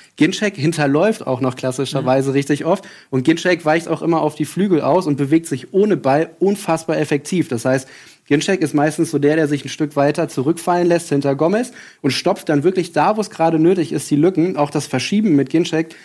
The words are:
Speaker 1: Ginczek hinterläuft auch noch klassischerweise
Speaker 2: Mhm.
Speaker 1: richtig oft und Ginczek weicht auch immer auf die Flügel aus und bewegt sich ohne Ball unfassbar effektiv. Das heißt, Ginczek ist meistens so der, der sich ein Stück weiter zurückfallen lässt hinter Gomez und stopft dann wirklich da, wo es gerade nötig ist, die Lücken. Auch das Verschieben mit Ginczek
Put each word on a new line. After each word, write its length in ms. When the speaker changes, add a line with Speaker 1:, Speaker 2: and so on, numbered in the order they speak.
Speaker 1:
Ginczek 400
hinterläuft 680
auch 140
noch 160
klassischerweise 760
Speaker 2:
Mhm. 40
Speaker 1:
richtig 300
oft 180
und 120
Ginczek 400
weicht 240
auch 140
immer 180
auf 160
die 80
Flügel 380
aus 260
und 80
bewegt 300
sich 280
ohne 220
Ball 440
unfassbar 580
effektiv. 500
Das 160
heißt, 240
Ginczek 340
ist 120
meistens 380
so 80
der, 180
der 100
sich 160
ein 60
Stück 260
weiter 320
zurückfallen 600
lässt 220
hinter 260
Gomez 360
und 100
stopft 380
dann 160
wirklich 260
da, 240
wo 60
es 80
gerade 280
nötig 360
ist, 180
die 60
Lücken. 400
Auch 140
das 160
Verschieben 500
mit 120
Ginczek 540